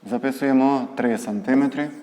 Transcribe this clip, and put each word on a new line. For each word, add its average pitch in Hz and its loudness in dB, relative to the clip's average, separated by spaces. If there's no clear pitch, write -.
записуємо 131 2
три 117 0
сантиметри 131 0